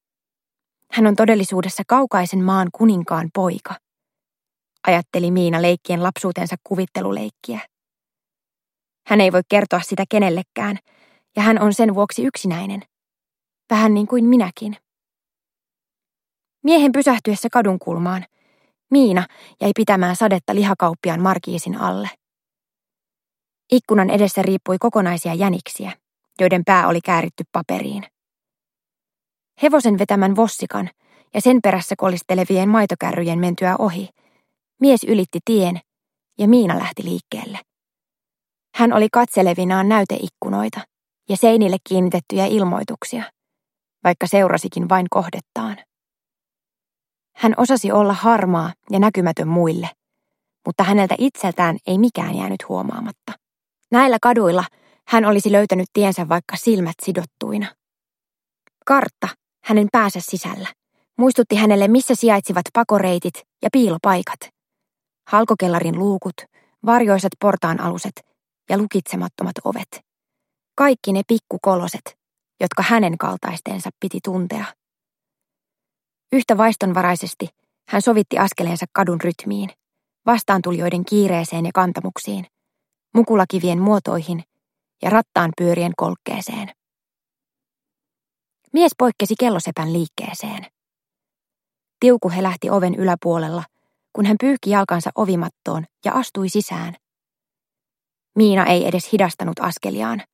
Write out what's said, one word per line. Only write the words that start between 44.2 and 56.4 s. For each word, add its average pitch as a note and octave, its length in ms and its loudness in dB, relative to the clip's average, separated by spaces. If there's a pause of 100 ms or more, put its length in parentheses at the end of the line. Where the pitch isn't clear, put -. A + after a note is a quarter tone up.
seurasikin F3 600 0
vain F#3 220 0
kohdettaan. G3 680 -6 (1600)
Hän A3 200 2
osasi A#3+ 360 2
olla G#3 200 4
harmaa F#3 600 0 (180)
ja G#3 80 0
näkymätön E3+ 500 0
muille, E3+ 420 0 (760)
mutta F3+ 180 -2
häneltä G3 340 2
itseltään F3 580 -2 (100)
ei F#3 120 0
mikään A3 380 0
jäänyt F#3+ 320 -8
huomaamatta. - 640 -8 (580)
Näillä B3 320 4
kaduilla G3 420 2 (440)
hän A3+ 160 2
olisi G3+ 280 2
löytänyt G3 400 2
tiensä F#3+ 360 0
vaikka E3+ 280 -4